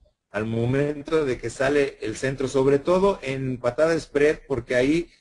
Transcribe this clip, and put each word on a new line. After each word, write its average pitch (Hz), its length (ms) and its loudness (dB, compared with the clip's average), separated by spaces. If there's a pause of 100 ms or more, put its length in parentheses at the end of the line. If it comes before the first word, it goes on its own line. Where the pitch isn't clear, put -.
(300)
al 104 140 -4
momento 139 800 0
de 127 140 -2
que 117 120 -8
sale 139 520 0
el 110 120 -6
centro, 135 320 -4
sobre 135 320 2
todo 185 420 2
en 135 380 -6
patada 156 400 0
spread, 151 480 2
porque 127 300 -4
ahí 147 340 0 (100)